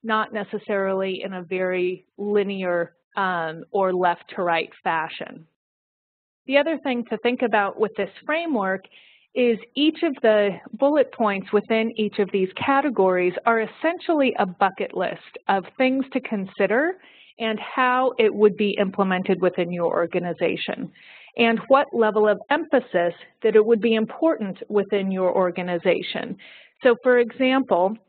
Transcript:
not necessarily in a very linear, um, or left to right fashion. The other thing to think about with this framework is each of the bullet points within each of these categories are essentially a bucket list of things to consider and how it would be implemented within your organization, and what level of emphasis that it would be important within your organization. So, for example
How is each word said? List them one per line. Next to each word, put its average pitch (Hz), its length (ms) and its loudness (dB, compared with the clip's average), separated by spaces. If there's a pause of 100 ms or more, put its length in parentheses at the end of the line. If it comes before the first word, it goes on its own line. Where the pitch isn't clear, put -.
not 220 300 -2
necessarily 196 880 -4
in 196 100 -10
a 180 100 -10
very 185 640 -4 (120)
linear, 190 760 -2 (220)
um, 170 560 -4
or 190 220 0
left 180 300 0 (120)
to 202 60 -6
right 170 280 0 (140)
fashion. 160 600 -6 (1000)
The 269 100 2
other 294 260 0
thing 240 260 -4
to 220 100 -4
think 254 240 -2
about 208 360 0
with 214 160 0
this 196 140 -4 (160)
framework 247 600 -2 (500)
is 240 220 2 (180)
each 302 260 2
of 330 120 0 (100)
the 208 260 4 (240)
bullet 277 400 2
points 202 400 -2
within 220 420 0
each 214 220 -2
of 202 160 0
these 190 160 0 (160)
categories 190 680 2 (120)
are 226 160 2
essentially 311 760 -2
a 202 60 2
bucket 185 500 -2
list - 420 -6 (100)
of 196 160 2 (140)
things 262 260 2 (100)
to 269 80 0
consider 208 720 -2 (460)
and 220 200 -4
how 254 580 0
it 214 160 4
would 202 240 4
be 202 220 0
implemented 190 640 0
within 180 300 0
your 175 220 -2
organization, 170 1000 -4 (460)
and 233 220 2 (100)
what 277 240 4
level 214 340 2
of 208 120 2 (100)
emphasis 240 640 0 (300)
that 220 120 2
it 214 100 8
would 233 140 4
be 226 160 2
important 220 640 -2 (100)
within 196 440 0
your 185 220 0
organization. 180 1040 -2 (480)
So, 240 200 6
for 247 160 4
example 240 760 0 (120)